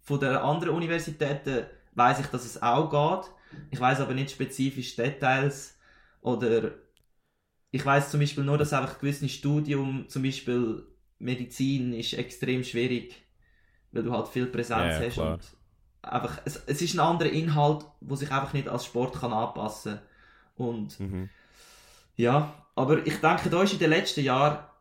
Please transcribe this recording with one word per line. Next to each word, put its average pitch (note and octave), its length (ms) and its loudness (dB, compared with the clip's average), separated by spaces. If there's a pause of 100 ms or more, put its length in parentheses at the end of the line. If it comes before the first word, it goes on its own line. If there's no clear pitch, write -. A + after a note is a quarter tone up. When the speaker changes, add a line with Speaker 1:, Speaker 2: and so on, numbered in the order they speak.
Speaker 1:
Von C#3+ 180 -2
den C3+ 160 2
anderen D#3 380 0
Universitäten D3+ 920 -2 (280)
weiss B2 260 4
ich, C#3+ 60 -4
dass B2 180 -6
es - 180 -12
auch B2 280 4 (320)
geht. - 80 -14 (400)
Ich B2 100 -6
weiss C3+ 200 4
aber B2+ 140 0
nicht C#3 160 -2
spezifisch C3 680 -4
Details C3+ 800 0 (420)
oder A2+ 520 2 (960)
ich - 140 -2
weiss C#3+ 260 4
zum D3 100 2
Beispiel C#3+ 240 0
nur, C#3+ 140 2
dass D3 140 2
einfach C3 260 -2
gewisse C#3+ 300 -2
Studium, C#3 800 -2
zum C3+ 140 -6
Beispiel B2 640 -2 (340)
Medizin, B2+ 760 -2
ist A2+ 220 -4
extrem B2+ 500 -2
schwierig, B2 500 -2 (800)
weil - 100 -2
du A#2+ 100 -2
halt A2 160 -2
viel B2 180 0
Präsenz A2+ 500 0
Speaker 2:
Ja, D#2+ 40 0
ja, D#2+ 60 0
Speaker 1:
hast - 80 -4
Speaker 2:
klar. D#2+ 200 0
Speaker 1:
und E2+ 80 -8 (600)
einfach, - 420 -6
es, - 120 -6 (100)
es D3 160 -2
ist F3 120 -2
ein E3+ 60 2
anderer E3 300 4
Inhalt, D3+ 540 2 (160)
wo C#3 160 -6
sich C#3+ 160 -6
einfach C#3 220 -2
nicht C#3 140 -2
als - 180 -4
Sport B2+ 340 -2
kann A#2+ 120 -4
anpassen. G#2+ 680 -4 (560)
Und A#2 420 -6
Speaker 2:
Mhm. F#2+ 300 -6 (880)
Speaker 1:
ja, C3+ 580 2
aber C3+ 320 2
ich D3+ 140 -2
denke, E3 300 4
da F3 120 4
ist G3 120 2
in E3 40 -4
den D#3 120 4
letzten D#3+ 340 2
Jahren C#3 400 2 (160)